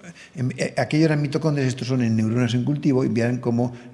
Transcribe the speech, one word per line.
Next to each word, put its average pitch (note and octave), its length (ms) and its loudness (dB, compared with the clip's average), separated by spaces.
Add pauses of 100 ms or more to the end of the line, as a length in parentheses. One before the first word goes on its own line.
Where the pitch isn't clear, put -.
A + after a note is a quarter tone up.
(360)
En, B2+ 220 -4
eh, - 180 -4
aquello D3+ 300 2
eran D3+ 160 2
mitocondrias, C#3+ 480 0
estos A#2+ 180 -6
son C3 140 0
en A2+ 160 2
neuronas A2+ 360 2
en B2 120 0
cultivo, C#3 400 2
y - 20 0
vean A#2 300 0
cómo B2 340 0 (220)